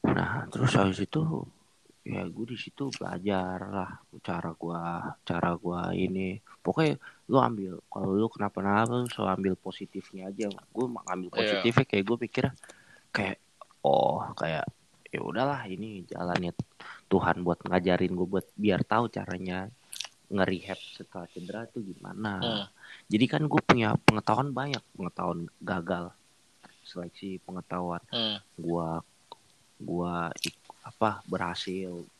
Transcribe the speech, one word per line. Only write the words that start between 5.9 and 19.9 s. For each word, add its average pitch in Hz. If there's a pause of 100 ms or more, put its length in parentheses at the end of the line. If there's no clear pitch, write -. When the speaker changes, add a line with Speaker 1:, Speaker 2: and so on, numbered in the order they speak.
Speaker 1:
ini. 92 (200)
Pokoknya 156 (320)
lu 135
ambil, 107 (120)
kalau 98
lu 107
kenapa-napa 101
lu 123
selalu 104
ambil 95
positifnya 95
aja. 101 (220)
Gue 123
ma-, 120
ambil 92
Speaker 2:
Iya. - (200)
Speaker 1:
positifnya, 95
kayak 98
gue 117
pikir 120 (640)
kayak, 98 (420)
oh, 69 (120)
kayak 80 (420)
ya -
udahlah, 131
ini 98
jalannya 87 (540)
Tuhan 87
buat 87
ngajarin 90
gue 90
buat 95
biar 101
tahu 113
caranya 92 (640)